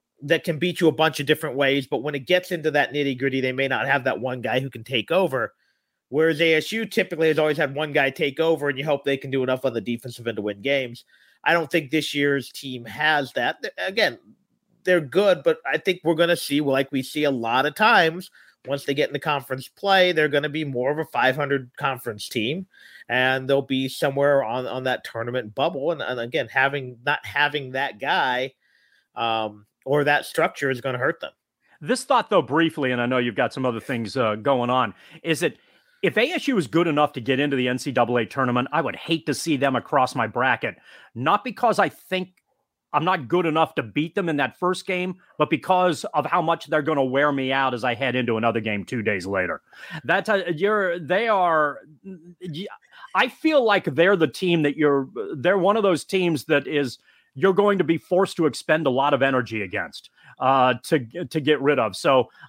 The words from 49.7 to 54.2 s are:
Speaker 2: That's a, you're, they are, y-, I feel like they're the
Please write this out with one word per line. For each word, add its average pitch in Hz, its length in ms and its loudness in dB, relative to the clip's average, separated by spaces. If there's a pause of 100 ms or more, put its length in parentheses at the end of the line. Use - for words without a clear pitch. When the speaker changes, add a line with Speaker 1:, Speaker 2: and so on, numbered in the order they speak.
Speaker 2:
That's 175 240 0
a, 190 240 0
you're, 190 460 0
they 180 300 -2
are, 165 500 2 (260)
y-, 175 640 -12 (480)
I 262 140 2
feel 302 360 2
like 202 200 2
they're 170 320 4
the 160 100 2